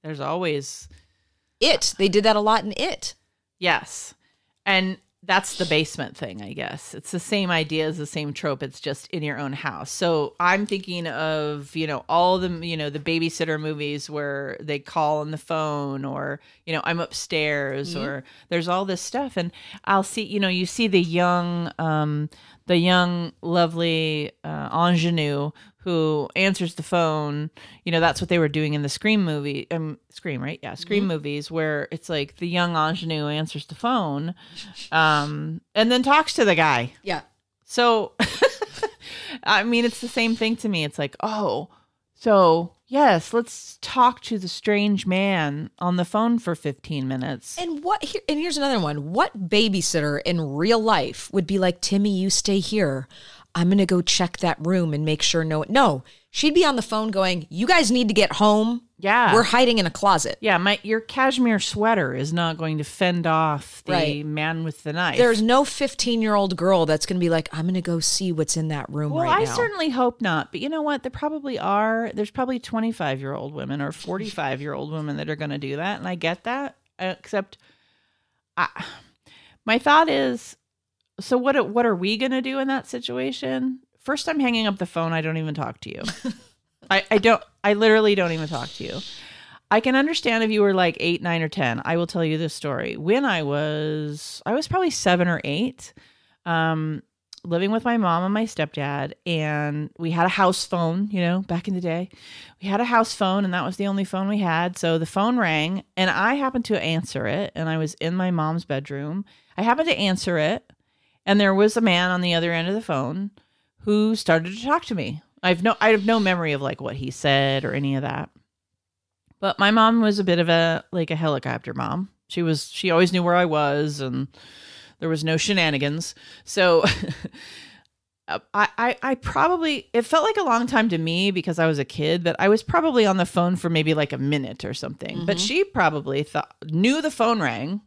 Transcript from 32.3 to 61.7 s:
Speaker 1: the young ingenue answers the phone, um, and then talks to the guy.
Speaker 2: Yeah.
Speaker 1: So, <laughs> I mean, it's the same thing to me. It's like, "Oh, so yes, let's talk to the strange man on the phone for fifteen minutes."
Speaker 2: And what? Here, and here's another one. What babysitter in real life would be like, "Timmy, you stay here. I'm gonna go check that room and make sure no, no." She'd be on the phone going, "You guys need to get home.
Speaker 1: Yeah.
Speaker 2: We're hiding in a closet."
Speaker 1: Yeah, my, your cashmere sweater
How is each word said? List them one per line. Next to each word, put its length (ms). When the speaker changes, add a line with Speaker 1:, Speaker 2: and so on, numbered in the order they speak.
Speaker 1:
the 100
young 260
ingenue 540
answers 380
the 100
phone, 580
um, 680
and 160
then 100
talks 320
to 100
the 120
guy. 360
Speaker 2:
Yeah. 160
Speaker 1:
So, 500
<laughs> 1300
I 180
mean, 220
it's 160
the 80
same 260
thing 220
to 120
me. 160
It's 140
like, 240
"Oh, 460
so 580
yes, 440
let's 480
talk 420
to 160
the 100
strange 580
man 720
on 180
the 80
phone 360
for 160
fifteen 500
minutes." 520
Speaker 2:
And 260
what? 200
Here, 240
and 120
here's 160
another 240
one. 320
What 360
babysitter 760
in 160
real 260
life 500
would 140
be 140
like, 200
"Timmy, 380
you 120
stay 280
here. 480
I'm 160
gonna 160
go 160
check 360
that 280
room 260
and 120
make 180
sure 220
no, 240
no." 340
She'd 240
be 120
on 100
the 60
phone 280
going, 400
"You 160
guys 240
need 180
to 60
get 200
home. 480
Speaker 1:
Yeah. 340
Speaker 2:
We're 120
hiding 340
in 80
a 40
closet." 520
Speaker 1:
Yeah, 160
my, 240
your 180
cashmere 600
sweater 540